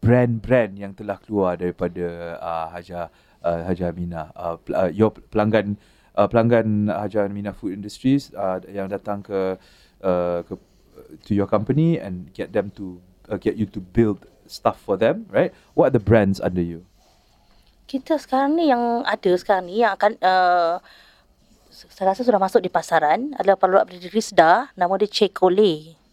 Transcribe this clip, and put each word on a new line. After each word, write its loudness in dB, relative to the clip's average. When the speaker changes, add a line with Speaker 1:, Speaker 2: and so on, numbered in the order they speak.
Speaker 1:
brand-brand 2
yang -14
telah -10
keluar 0
daripada, -6
uh, -8
Hajah, -12
uh, -2
Hajah -4
Aminah. -10
Uh, -8
pel-, -12
uh, 0
your 0
pelanggan, -2
uh, 4
pelanggan 2
Hajah -2
Aminah -10
Food -8
Industries, -2
uh, -4
yang -8
datang -6
ke, -4
uh, 0
ke, -12
to 2
your 2
company 0
and -12
get -10
them -4
to, -14
uh, -6
get -2
you -4
to -14
build 0
stuff -4
for -2
them, 0
right? 0
What 4
are 4
the -
brands 4
under -2
you? -10
Speaker 2:
Kita -4
sekarang 0
ni 2
yang 0
ada -2
sekarang 0
ni 0
yang 0
akan, 2
uh, 4
saya -4
rasa -6
sudah 2
masuk 2
di -4
pasaran 0
adalah 2
produk 4
dari -16
Rizda, 4
nama 0
dia 0
Cik 0
Kole. 2